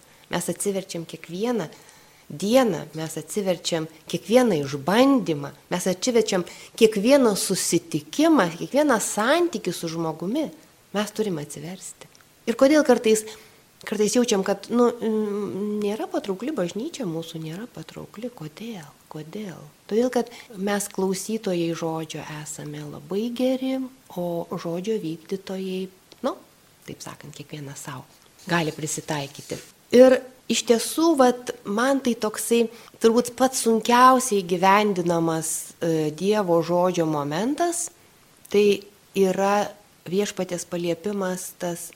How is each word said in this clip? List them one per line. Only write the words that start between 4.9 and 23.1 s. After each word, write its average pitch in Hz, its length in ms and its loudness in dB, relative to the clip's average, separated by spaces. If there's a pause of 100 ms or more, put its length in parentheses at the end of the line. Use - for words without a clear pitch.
mes 180 160 -2
atsiverčiam 208 560 2 (320)
kiekvieną 226 640 6
susitikimą, 185 1120 2 (100)
kiekvieną 247 400 2
santykį 240 720 0
su - 220 -8
žmogumi. 170 540 -4 (420)
Mes 208 240 -4
turim 202 240 -2
atsiversti. 151 720 -14 (360)
Ir 226 120 -4
kodėl 285 240 6
kartais, 233 400 4 (640)
kartais 208 280 0
jaučiam, 233 280 2
kad, 196 240 -2
nu, 240 240 4
mm, 208 880 -4
nėra 214 320 -4
patraukli 233 400 -4
bažnyčia 220 560 -4
mūsų, 165 320 -8
nėra 160 320 -10
patraukli. 160 560 -14
Kodėl? 190 600 -14 (180)
Kodėl? 160 540 -14 (260)
Todėl, 240 260 2
kad 240 200 -2 (180)
mes 202 420 -4
klausytojai 190 800 -2
žodžio 160 520 -6 (180)
esame 147 420 -12
labai 147 480 -6